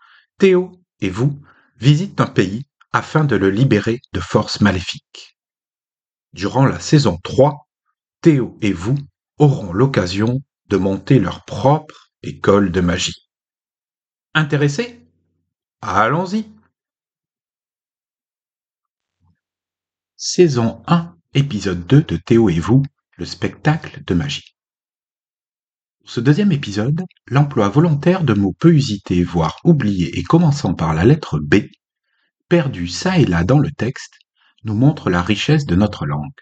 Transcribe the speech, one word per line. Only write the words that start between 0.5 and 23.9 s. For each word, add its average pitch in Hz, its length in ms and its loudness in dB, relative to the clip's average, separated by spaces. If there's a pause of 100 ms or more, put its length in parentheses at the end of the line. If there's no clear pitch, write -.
et 92 120 -4
vous 123 280 -2 (380)
visitent 147 420 0
un 131 60 2
pays 104 400 -4 (260)
afin 151 320 -2
de 135 120 0
le 98 160 2
libérer 113 500 0 (120)
de 101 60 -4
forces - 400 -4
maléfiques. - 800 -4 (960)
Durant 110 320 0
la 90 140 0
saison 101 440 2
trois, 143 460 0 (520)
Théo 120 420 2
et 98 100 0
vous 104 240 -4 (400)
auront 117 360 2
l'occasion 113 680 -2 (240)
de 101 120 -2
monter 98 420 0
leur - 260 -6
propre - 640 -4 (120)
école 98 480 0
de 90 100 0
magie. 87 480 -4 (1040)
Intéressés ? 151 720 -2 (720)
Allons-y. 175 720 -2 (3750)
Saison 123 720 0
un, 170 280 0 (200)
épisode 95 500 -2
deux 143 160 6
de 87 160 -6
Théo 113 320 2
et 82 100 0
vous, 117 240 2 (340)
le 87 80 -10
spectacle - 800 -4